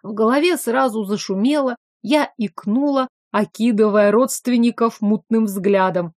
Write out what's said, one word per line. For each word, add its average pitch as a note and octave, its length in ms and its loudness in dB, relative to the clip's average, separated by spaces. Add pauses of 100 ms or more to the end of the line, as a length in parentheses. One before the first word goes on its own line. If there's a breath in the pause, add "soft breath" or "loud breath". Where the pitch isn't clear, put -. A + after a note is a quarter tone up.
В G3+ 120 -12
голове C4+ 420 2
сразу A#3 480 -2
зашумело, A#3 720 -2 (260)
я C#4+ 360 0
икнула, C4 680 -2 (240)
окидывая G#3+ 800 0
родственников A#3 920 0
мутным A3 440 0
взглядом. F#3 720 0